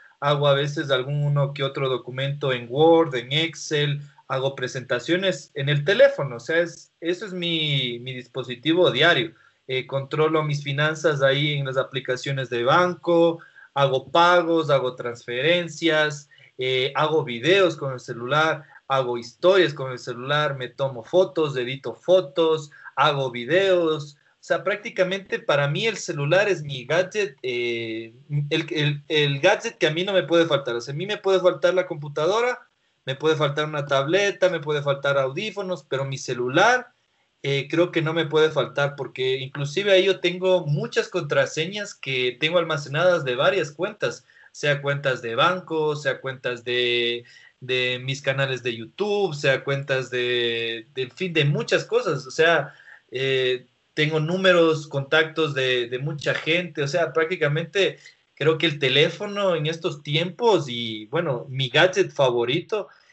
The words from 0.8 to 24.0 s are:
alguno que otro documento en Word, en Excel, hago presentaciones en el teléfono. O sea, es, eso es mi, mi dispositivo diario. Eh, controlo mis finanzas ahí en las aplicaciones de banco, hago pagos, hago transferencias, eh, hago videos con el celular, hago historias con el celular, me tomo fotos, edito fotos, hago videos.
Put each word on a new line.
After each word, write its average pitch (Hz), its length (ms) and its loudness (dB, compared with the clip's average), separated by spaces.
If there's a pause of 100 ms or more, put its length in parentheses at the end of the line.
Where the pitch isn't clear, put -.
alguno 143 640 0
que 139 100 -4
otro 135 260 -2
documento 131 640 -4
en 120 180 -4
Word, 156 460 6
en 123 160 -6
Excel, 147 720 -2 (260)
hago 135 280 -2
presentaciones 131 960 -4
en 139 160 -2
el 147 140 0
teléfono. 196 540 4
O - 20 -12
sea, 160 200 0
es, 170 320 -4 (100)
eso 180 240 -4
es 185 80 -10
mi, 151 640 -2
mi 127 160 -10
dispositivo 131 760 0
diario. 139 440 2 (340)
Eh, 131 200 -4
controlo 151 560 0
mis 143 200 -4
finanzas 147 580 0
ahí 143 320 2
en 143 120 -4
las 131 120 -4
aplicaciones 131 720 -4
de 120 140 -2
banco, 170 760 2 (340)
hago 135 380 0
pagos, 170 580 4
hago 127 260 2
transferencias, 151 1300 -2 (280)
eh, 127 380 -2
hago 151 280 2
videos 151 540 2
con 135 160 -6
el 127 60 -10
celular, 147 640 -2 (240)
hago 127 300 0
historias 165 560 2
con 135 180 -8
el 123 80 -10
celular, 135 580 -4
me 127 100 -8
tomo 123 360 -6
fotos, 170 520 0
edito 123 380 -6
fotos, 165 800 0 (240)
hago 139 360 2
videos. 156 840 0